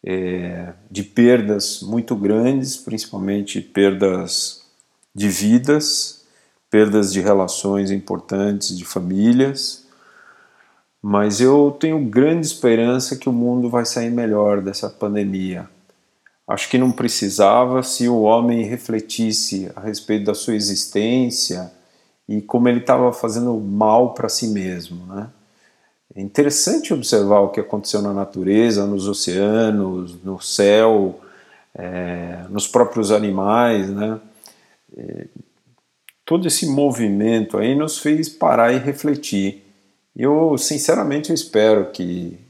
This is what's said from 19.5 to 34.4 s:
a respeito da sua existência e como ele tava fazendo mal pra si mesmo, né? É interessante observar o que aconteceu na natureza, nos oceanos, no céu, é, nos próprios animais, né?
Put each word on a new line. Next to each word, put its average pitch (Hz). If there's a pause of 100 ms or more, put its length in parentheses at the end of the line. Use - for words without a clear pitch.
a -
respeito 107
da 104
sua 113
existência 104 (560)
e 107
como 120
ele 120
tava 127
fazendo 120
mal 107
pra -
si -
mesmo, 90
né? 98 (840)
É 95
interessante 143
observar 104
o 98
que -
aconteceu 104
na 101
natureza, 98
nos 101
oceanos, 98
no 95
céu, 104 (560)
é, 90
nos 101
próprios 117
animais, 104
né? 107 (760)